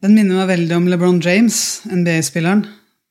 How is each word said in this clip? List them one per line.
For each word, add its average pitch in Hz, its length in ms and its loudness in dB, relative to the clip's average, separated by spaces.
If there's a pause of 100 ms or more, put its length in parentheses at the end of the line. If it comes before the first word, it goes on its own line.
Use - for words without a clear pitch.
den 202 160 4
minner 190 240 2
meg 185 140 -2
veldig 170 240 -2
om 175 100 0
LeBron 180 320 2
James, 202 380 2 (320)
N 180 160 -2
B 165 100 0
A-spilleren, 170 460 -2 (480)